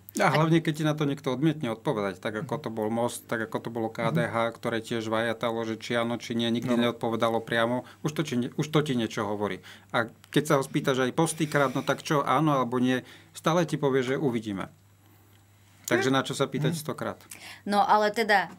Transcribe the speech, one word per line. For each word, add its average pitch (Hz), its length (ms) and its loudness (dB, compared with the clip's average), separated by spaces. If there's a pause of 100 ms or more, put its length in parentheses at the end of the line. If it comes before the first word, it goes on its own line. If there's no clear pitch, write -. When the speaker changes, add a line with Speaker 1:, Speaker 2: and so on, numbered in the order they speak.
(180)
Speaker 1:
A 196 120 4
hlavne, 160 300 4
keď 160 140 -2
ti 156 100 -4
na 156 80 2
to 151 140 -2
niekto 139 260 -2
odmietne 143 400 0
odpovedať, 104 480 -2
tak 107 180 -4
ako - 220 -6
to 117 100 -6
bol 113 200 -2
Most, 117 360 -2
tak 117 160 -2
ako 113 180 -4
to 120 100 -8
bolo 113 180 -4
K 113 240 -2
D - 100 2
H, 110 140 -2 (160)
ktoré 117 280 -4
tiež 113 280 -4
vajatalo, 113 560 0
že 113 140 -4
či 120 180 -4
áno, 117 220 0
či - 160 -8
nie, 117 160 0
nikdy 120 260 0
Speaker 2:
No. 120 160 4
Speaker 1:
neodpovedalo 113 480 0
priamo. 117 420 0 (200)
Už 151 100 -2
to, 165 100 -4
či 135 160 -4
ne-, 123 160 -2
už 151 140 -2
to 151 140 2
ti 147 100 0
niečo 117 320 -2
hovorí. 101 340 -2 (320)
A 120 160 0 (220)
keď 147 180 0
sa 151 100 2
ho 135 60 4
spýtaš 135 380 0
aj 123 140 0
postýkrát, 147 580 2
no 139 80 -2
tak 127 220 -2
čo, 147 200 2
áno 147 320 4
alebo 127 240 2
nie, 127 240 2 (300)
stále 170 320 2
ti 151 140 -4
povie, 135 260 2
že 127 100 -2
uvidíme. 110 540 -2 (1200)
Takže 123 240 2
na 131 80 4
čo 131 140 -2
sa 135 100 0
pýtať 135 320 -2
Speaker 2:
Mhm. 160 80 -8
Speaker 1:
stokrát? 113 320 -6 (480)
Speaker 3:
No, 202 160 2
ale 208 320 6
teda, 208 480 2